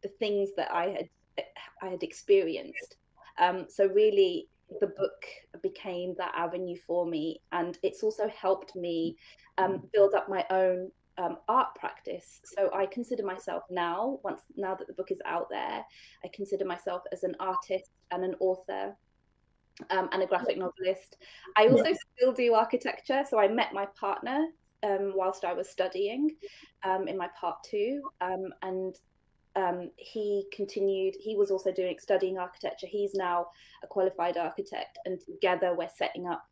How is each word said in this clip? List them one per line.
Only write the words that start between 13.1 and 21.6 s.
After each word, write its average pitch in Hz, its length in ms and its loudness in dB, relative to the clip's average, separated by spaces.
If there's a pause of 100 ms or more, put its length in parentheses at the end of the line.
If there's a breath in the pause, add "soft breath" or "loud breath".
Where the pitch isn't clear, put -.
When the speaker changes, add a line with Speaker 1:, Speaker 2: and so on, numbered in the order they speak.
Speaker 1:
myself 185 460 -6
now, 180 540 -2
once, 202 180 -6 (140)
now 190 180 -2
that - 140 -12
the - 60 -14
book - 160 -6
is 185 140 -4
out - 260 -4
there, - 320 -6 (400 loud breath)
I 185 120 -12
consider 196 320 -4
myself 180 360 -4 (100)
as 180 100 -10
an 180 180 -2
artist 185 480 -4 (220)
and 185 140 -2
an 185 160 -2
author, 190 540 -2 (960)
um, 190 220 2
and 185 100 2
a 277 40 0
graphic - 300 2
novelist. 185 640 -4 (380 loud breath)
I 214 120 10